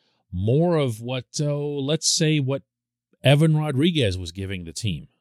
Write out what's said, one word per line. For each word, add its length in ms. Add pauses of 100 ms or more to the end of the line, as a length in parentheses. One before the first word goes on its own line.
(300)
more 460
of 240
what, 240 (160)
oh, 380
let's 340
say 260
what 240 (600)
Evan 340
Rodriguez 600
was 140
giving 320
the 80
team 360 (120)